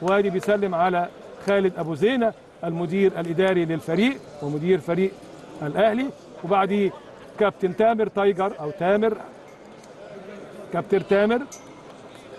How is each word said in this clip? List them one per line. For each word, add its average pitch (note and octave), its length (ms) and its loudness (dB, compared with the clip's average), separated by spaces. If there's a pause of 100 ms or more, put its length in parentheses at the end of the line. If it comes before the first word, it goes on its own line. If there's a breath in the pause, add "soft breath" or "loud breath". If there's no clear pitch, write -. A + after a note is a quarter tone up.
وادي G3 280 2
بيسلم F#3+ 440 0
على F3 340 2 (380)
خالد F#3+ 320 2
ابو E3 160 -4
زينه G#3 380 2 (320)
المدير E3+ 560 0
الاداري F3 440 2
للفريق E3 560 0 (220)
ومدير D3+ 380 0
فريق F3+ 320 0 (500)
الاهلي، G#3 480 0 (340)
وبعديه G3 460 2 (480)
كابتن F#3+ 380 0
تامر A3 300 2
تايجر G3 540 0
او D3+ 100 -6
تامر، G#3 460 2 (1600)
كابتن F3 340 0
تامر G#3+ 360 4 (960)